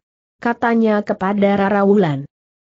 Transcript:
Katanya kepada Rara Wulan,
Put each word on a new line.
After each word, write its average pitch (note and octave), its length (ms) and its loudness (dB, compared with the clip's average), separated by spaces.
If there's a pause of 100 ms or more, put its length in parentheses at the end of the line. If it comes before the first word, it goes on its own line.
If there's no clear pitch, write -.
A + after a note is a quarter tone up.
(380)
Katanya A#3 640 -2
kepada G3+ 560 -2
Rara G3+ 240 0
Wulan, F3 480 0 (340)